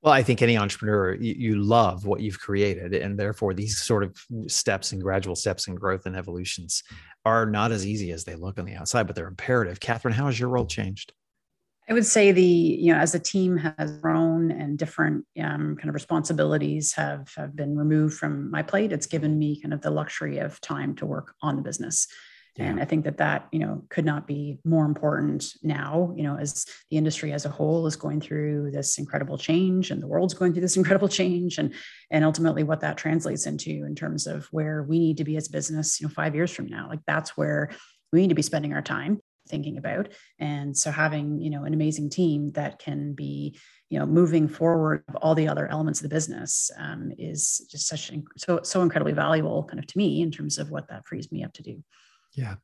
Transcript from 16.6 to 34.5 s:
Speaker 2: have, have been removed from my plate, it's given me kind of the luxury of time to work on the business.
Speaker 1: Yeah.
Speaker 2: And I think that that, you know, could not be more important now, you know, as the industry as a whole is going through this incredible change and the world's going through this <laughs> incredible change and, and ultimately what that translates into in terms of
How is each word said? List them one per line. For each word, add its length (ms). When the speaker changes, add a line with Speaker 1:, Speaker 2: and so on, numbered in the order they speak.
Speaker 2:
have, 420
have 200
been 220
removed 400
from 320
my 140
plate, 280
it's 160
given 300
me 240
kind 120
of 80
the 100
luxury 480
of 220
time 340
to 100
work 380
on 140
the 40
business. 460
Speaker 1:
Yeah. 80
Speaker 2:
And 160
I 40
think 200
that 120
that, 360
you 60
know, 300
could 140
not 240
be 380
more 200
important 600
now, 540
you 60
know, 140
as 280
the 80
industry 340
as 140
a 40
whole 380
is 80
going 240
through 520
this 260
incredible 400
change 520
and 140
the 40
world's 260
going 180
through 100
this 160
<laughs> 0
incredible 300
change 500
and, 160
and 140
ultimately 380
what 180
that 160
translates 500
into 380
in 100
terms 320
of 240